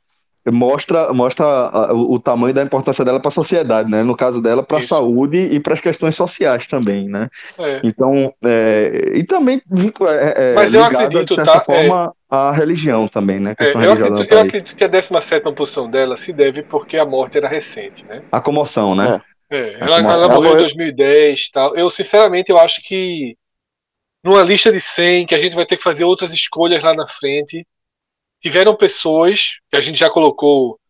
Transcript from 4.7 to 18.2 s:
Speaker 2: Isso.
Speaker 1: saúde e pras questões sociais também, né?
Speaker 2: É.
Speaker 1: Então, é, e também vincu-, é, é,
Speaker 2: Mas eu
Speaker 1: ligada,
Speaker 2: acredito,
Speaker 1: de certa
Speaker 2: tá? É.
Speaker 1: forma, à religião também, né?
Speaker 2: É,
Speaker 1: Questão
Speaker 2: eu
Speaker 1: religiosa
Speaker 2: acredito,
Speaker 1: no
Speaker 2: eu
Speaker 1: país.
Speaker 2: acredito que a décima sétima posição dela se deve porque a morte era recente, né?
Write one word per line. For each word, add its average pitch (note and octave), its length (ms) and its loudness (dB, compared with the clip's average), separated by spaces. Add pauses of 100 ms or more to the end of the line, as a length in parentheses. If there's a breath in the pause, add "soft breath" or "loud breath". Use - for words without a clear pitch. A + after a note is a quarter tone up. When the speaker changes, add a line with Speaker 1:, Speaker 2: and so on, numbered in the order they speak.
Speaker 2:
Isso. D3 100 -6
Speaker 1:
saúde C#3 500 0
e D#3 200 -2
pras D#3 220 -4
questões E3 340 -4
sociais D#3 540 -4
também, G2+ 400 -4
né? G#2 200 -8 (300 loud breath)
Speaker 2:
É. C#3+ 240 -6
Speaker 1:
Então, C3 500 0 (120)
é, A2 720 0
e D#3+ 100 0
também C4+ 440 0
vincu-, F#3+ 380 -2
é, D3+ 300 0
é, B2+ 180 2
Speaker 2:
Mas A#2+ 200 4
eu A3+ 100 8
Speaker 1:
ligada, B2+ 220 2
Speaker 2:
acredito, E3 240 -2
Speaker 1:
de F3 60 2
certa D#3+ 160 4
Speaker 2:
tá? E3+ 60 8
É. - 20 4 (220)
Speaker 1:
forma, E3 320 0 (160)
à C#3 220 0
religião D3+ 560 0
também, G2 320 -2
né? G2+ 120 -4
Speaker 2:
É, - 40 -8
Speaker 1:
Questão C#3 260 0
Speaker 2:
eu - 60 4
Speaker 1:
religiosa G#2+ 260 2
Speaker 2:
acredito, G#2 40 -2
Speaker 1:
no - 60 -2
Speaker 2:
eu - 40 -10 (100)
Speaker 1:
país. G3+ 100 4
Speaker 2:
acredito - 280 -8
que - 80 2
a F3+ 40 0
décima F#3 320 0
sétima D#3 320 -4
posição C#3 380 -8
dela C3 260 -2
se - 160 -14
deve C#3+ 300 0
porque D3 340 -6
a D#3 80 2
morte C3 340 -4
era C#3+ 100 -2
recente, F3 560 -12
né? - 260 -18